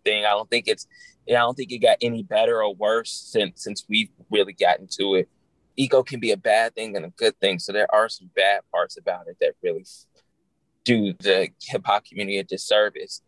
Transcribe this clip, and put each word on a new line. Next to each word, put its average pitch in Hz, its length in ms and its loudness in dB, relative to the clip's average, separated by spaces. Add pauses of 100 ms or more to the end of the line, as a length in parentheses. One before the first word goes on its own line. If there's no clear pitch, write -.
thing. 107 200 0
I 107 60 2
don't 104 180 0
think 120 200 -2
it's, - 180 -4 (420)
I 113 40 0
don't 120 220 2
think 127 160 -10
it 123 100 -8
got 110 200 4
any 117 220 -2
better 110 400 2
or 104 120 -2
worse 107 360 0
since, - 520 -4
since 104 280 -10
we've 107 180 0 (220)
really 101 240 0
gotten 90 380 2
to 98 240 0
it. 92 120 0 (480)
Ego 131 260 2
can 127 160 -10
be 113 120 -2
a 101 80 0
bad 113 360 2
thing 110 220 -8
and 117 80 -6
a 180 60 -14
good 110 280 -2
thing. 95 200 0
So - 140 -8
there 104 220 0
are 110 140 4
some 92 260 -16
bad 98 280 2 (100)
parts 87 240 -2
about 90 320 -6
it 87 140 -14
that 71 100 2 (100)
really 87 220 -4 (1000)
do 107 300 2
the 95 360 0 (100)
hip 110 240 -8
hop 104 220 -2
community 98 320 -6
a 95 60 -4
disservice - 840 -2